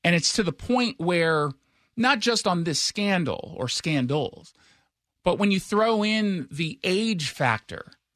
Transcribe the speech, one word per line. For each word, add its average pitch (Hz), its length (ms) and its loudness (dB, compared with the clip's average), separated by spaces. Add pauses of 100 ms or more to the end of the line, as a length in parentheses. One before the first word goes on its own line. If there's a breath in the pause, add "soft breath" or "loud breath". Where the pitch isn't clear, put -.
And 170 100 4
it's 170 200 0
to 220 100 2
the 170 80 0
point 240 480 -2
where, 165 500 2 (460)
not 247 240 2
just 226 260 0
on 180 160 2
this 165 180 -2
scandal 180 800 -2
or 127 100 -4
scandals, 139 840 -2 (720 soft breath)
but 170 160 2
when 202 100 4
you 190 80 2
throw 214 460 2
in 208 480 0
the 156 320 -4
age 190 460 0
factor, - 640 -4 (220)